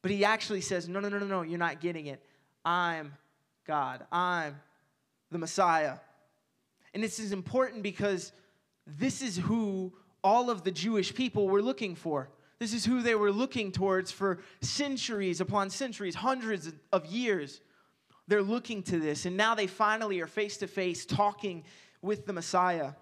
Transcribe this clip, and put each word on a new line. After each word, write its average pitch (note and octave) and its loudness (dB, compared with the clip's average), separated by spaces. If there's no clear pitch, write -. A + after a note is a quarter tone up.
But F#3 -2
he G3+ 2
actually G#3+ 0
says, F3 -4
"No, F#3+ -4
no, G3+ -4
no, G3+ -4
no, G3+ -4
no, F#3+ -2
you're E3 -4
not D#3+ -2
getting E3 -4
it. C3+ -12
I'm E3 0
God. C3 -2
I'm E3+ 0
the E3+ -6
Messiah." D#3+ 4
And G#3 -2
this A3 -4
is G#3+ -4
important G#3+ -2
because G3+ -2
this F3+ -4
is G3 -4
who F#3+ -2
all A#3+ 6
of G3 -2
the F#3+ 0
Jewish F#3+ 0
people G#3+ 0
were G3+ 4
looking A3 -2
for. C#3+ -4
This A3+ -4
is G3+ -2
who B3 4
they A#3 4
were G#3 4
looking A3+ 0
towards F#3+ 2
for F#3+ 0
centuries G#3+ -2
upon G3 2
centuries, G3+ -4
hundreds A3 -2
of E3 2
years. F#3+ -2
They're G3+ 6
looking A3 -2
to F#3 0
this, D3+ 0
and F3+ -2
now A3 4
they G#3+ 0
finally G#3+ 0
are D#3+ -4
face-to-face F#3 -4
talking G3+ 0
with G3+ -2
the G3 -4
Messiah. E3+ 2